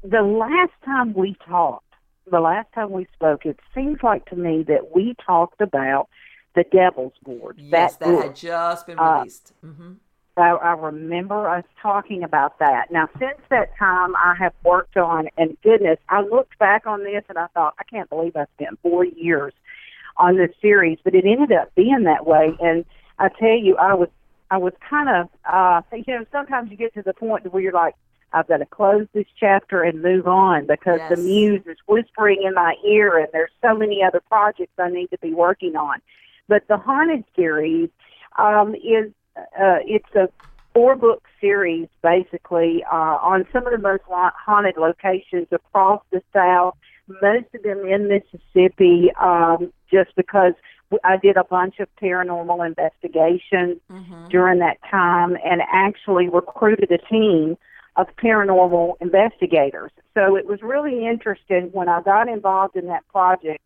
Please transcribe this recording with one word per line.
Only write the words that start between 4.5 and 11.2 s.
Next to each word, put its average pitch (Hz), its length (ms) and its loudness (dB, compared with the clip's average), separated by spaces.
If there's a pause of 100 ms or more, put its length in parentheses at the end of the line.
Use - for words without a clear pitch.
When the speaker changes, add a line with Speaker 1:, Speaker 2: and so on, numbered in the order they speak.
Speaker 1:
that 151 320 -2
we 226 200 0 (100)
talked 175 360 0
about 139 480 -4 (460)
The 175 160 0
Devil's 180 420 2 (100)
Board. 123 360 -18
Speaker 2:
Yes, 147 380 0
Speaker 1:
that 160 100 -10
Speaker 2:
that 175 80 4
had 151 120 -2
Speaker 1:
book. 135 80 -14
Speaker 2:
just 170 520 -6
been 170 120 -14
Speaker 1:
Uh, 160 200 2
Speaker 2:
released. - 340 -14 (120)
Mm-hmm. 170 280 -20 (440)
Speaker 1:
I, 175 120 4
I 170 240 -2
remember 170 760 -8